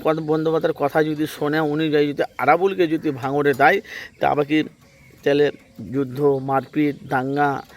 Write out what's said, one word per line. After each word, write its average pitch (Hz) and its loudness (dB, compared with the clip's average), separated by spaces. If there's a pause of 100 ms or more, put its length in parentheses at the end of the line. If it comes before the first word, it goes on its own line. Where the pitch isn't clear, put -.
কদ-, 160 0
বন্দ্যোপাধ্যায়ের 160 0
কথা 147 2
যদি 151 -2
শোনে, 147 -2
উনি 156 -2
যদি, 147 4
যদি 147 -2 (160)
আরাবুলকে 175 2
যদি 156 -2
ভাঙড়ে 139 0
দেয়, 151 4 (400)
তা 143 4
আবার 139 2
কি 151 0 (600)
তাহলে 143 2 (420)
যুদ্ধ, 139 0
মারপিট, 135 -2 (120)
দাঙ্গা, 139 -2 (140)